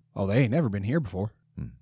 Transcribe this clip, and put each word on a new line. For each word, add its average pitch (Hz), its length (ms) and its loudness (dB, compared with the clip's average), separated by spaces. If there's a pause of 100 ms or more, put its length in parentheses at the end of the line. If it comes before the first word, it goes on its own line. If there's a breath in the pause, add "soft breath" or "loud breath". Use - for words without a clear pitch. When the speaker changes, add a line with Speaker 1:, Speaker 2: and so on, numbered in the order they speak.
(160)
Speaker 1:
Oh, 101 120 -2
they 113 160 4
ain't 110 80 2
never 147 180 2
been 101 140 -2
here 127 160 0
before. 101 320 -4 (260)
Speaker 2:
Hmm. 78 100 -6 (140)